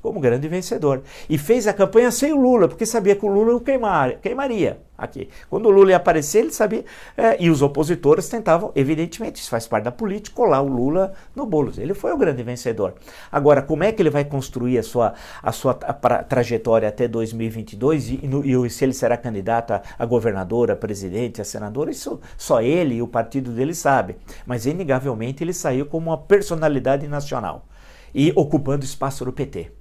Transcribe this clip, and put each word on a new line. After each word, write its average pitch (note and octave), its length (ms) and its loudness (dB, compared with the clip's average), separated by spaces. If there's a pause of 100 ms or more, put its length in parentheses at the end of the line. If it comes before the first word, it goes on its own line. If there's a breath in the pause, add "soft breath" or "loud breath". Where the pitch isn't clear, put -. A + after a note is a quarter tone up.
Como G#3 180 -4
grande C3 280 2
vencedor. D3+ 540 -2 (260 loud breath)
E D#3+ 80 0
fez G#3+ 300 2
a G3+ 80 2
campanha G#3 380 4
sem C#4+ 200 0
o C#4+ 80 2
Lula, B3 280 6
porque - 180 -4
sabia G3+ 300 2
que G#3 100 -6
o - 20 2
Lula A3 280 4
o A#3+ 40 -2
queimar-, G#3+ 600 0
queimaria A#3 600 -2 (160)
aqui. - 340 -12 (200 loud breath)
Quando A3 160 -2
o G#3 60 8
Lula G3 180 10
ia F#3 80 8
aparecer, F3 440 2
ele - 100 -2
sabia, A3 340 -2 (320 loud breath)
é, A3+ 260 2
e E3 60 6
os C#3+ 140 4
opositores D3 680 2
tentavam, G3 460 0
evidentemente, D#3 680 -2
isso - 80 -14
faz A2+ 160 -4
parte G#2+ 200 -2
da B2 60 -2
política, G#3 440 -8
colar D#3+ 260 4
o C#3 60 0
Lula D3 460 0 (220 loud breath)
no C#4 80 -8
Boulos. D3+ 360 -2
Ele D#3+ 160 -4
foi - 180 -4
o D4+ 40 -2
grande C#3+ 260 0
vencedor. A2+ 500 -4 (380 loud breath)
Agora, C#3+ 320 4
como D#3 200 -2
é G#3+ 80 2
que A3 80 -8
ele D#3 120 4
vai C#3+ 120 0
construir B2+ 540 -4
a A2 60 0
sua, A2+ 320 0 (260 loud breath)
a A2+ 100 -2
sua B2+ 220 -2
tra-, - 200 -6
pra-, - 300 0
trajetória A2+ 640 0
até A#2 200 -2
dois A2+ 260 -4
mil A2+ 140 -4
e - 20 -4
vinte G#2+ 240 -10
e - 20 -16
dois B2+ 320 0
e, B2+ 140 -6
e D3+ 60 -8
no, C3+ 180 -2
e B2 240 2
se - 160 -2
ele C3 80 0
será A#2+ 240 0
candidato A2+ 540 -4
a, G2+ 100 -2 (160 loud breath)
a - 80 -2
governador, A2 640 0
a G2 60 0
presidente, G2+ 680 -8
a G2 40 -8
senador, G#2+ 440 -8
isso - 300 -10 (180 loud breath)
só B2 240 2
ele C#3+ 320 2
e A#2 80 -2
o A#2 60 -2
partido B2 420 -4
dele B2+ 240 -2
sabe. C3 440 0 (280 loud breath)
Mas, A#2+ 220 -4
inegavelmente, C3+ 760 -2
ele E3+ 80 -4
saiu D3 360 -2
como E3 240 -4
uma D#3 80 -2
personalidade D3+ 880 0
nacional C#3+ 580 -6 (480 soft breath)
e D3+ 220 4
ocupando C#3+ 480 0
o - 40 -8
espaço C3+ 380 -6
do B2+ 80 -6
P C3+ 140 -6
T E2+ 340 -10